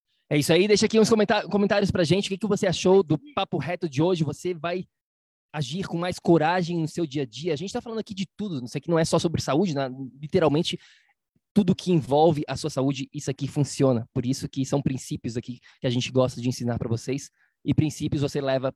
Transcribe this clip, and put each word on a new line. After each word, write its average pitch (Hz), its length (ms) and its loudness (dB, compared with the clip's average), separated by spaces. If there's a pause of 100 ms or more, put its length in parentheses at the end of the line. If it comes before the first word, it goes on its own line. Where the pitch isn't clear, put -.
(280)
É 151 80 0
isso 151 160 2
aí. 185 160 6
Deixa 208 160 4
aqui 220 160 4
uns 214 80 6
comenta-, 208 400 2
comentários 202 420 2
pra 185 140 0
gente. 180 220 2
O - 20 -6
que 196 100 -6
que 226 80 -6
você 202 200 0
achou 185 360 4
do 147 160 0 (160)
Papo 190 220 -4
Reto 165 320 -4
de 139 140 -2
hoje? 170 220 2
Você 151 280 -6
vai 175 320 -6 (680)
agir 151 340 -6
com 170 100 -6
mais 170 220 -4
coragem 170 600 2
no 156 100 -2
seu 170 180 -6
dia 139 160 -4
a 127 40 -6
dia? 143 280 -6
A - 20 -4
gente 180 160 -8
tá 240 80 -6
falando 226 200 -8
aqui 208 120 -10
de 185 140 -6 (100)
tudo. 175 260 -6
Isso 123 140 -10
aqui 151 140 -6
não 165 80 4
é 160 80 2
só 170 120 2
sobre 165 220 -2
saúde, 151 340 0
né? 139 140 -2 (320)
Literalmente, 156 580 0 (760)
tudo 190 200 4
que - 180 -4
envolve 147 540 4
a 135 100 -6
sua 156 120 -6
saúde, 135 460 -2
isso 147 160 -8
aqui 135 180 -4
funciona. 131 640 0
Por 123 140 -4
isso 131 200 -4
que 135 200 -4
são 143 160 0
princípios 131 520 -6
aqui 120 260 -8 (200)
que 139 60 -2
a 127 40 0
gente 123 220 -2
gosta 127 300 2
de 127 60 0
ensinar 120 280 -2
pra 127 120 -4
vocês. 123 420 -4 (340)
E - 100 0
princípios 147 480 0
você 147 180 -2
leva 135 360 0